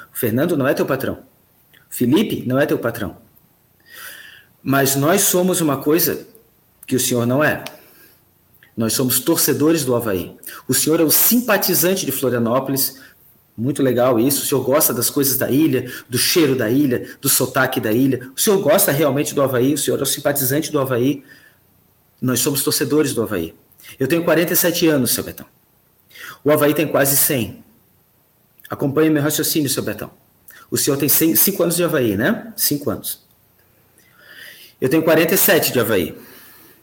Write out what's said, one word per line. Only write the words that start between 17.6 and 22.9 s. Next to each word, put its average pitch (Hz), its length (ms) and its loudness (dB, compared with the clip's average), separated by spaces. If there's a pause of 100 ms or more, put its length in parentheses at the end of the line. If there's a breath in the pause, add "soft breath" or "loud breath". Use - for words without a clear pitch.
da 110 100 -2
ilha. 127 460 0
O - 20 -10
senhor 202 220 2
gosta 170 300 2
realmente 147 420 0
do 143 80 0
Avaí, 127 320 2
o 151 60 -2
senhor - 200 -2
é - 40 -2
um - 20 -2
simpatizante 143 680 -2
do 151 80 -2
Avaí. 127 440 0 (1000 loud breath)
Nós 127 200 0
somos 139 200 -2
torcedores 143 500 0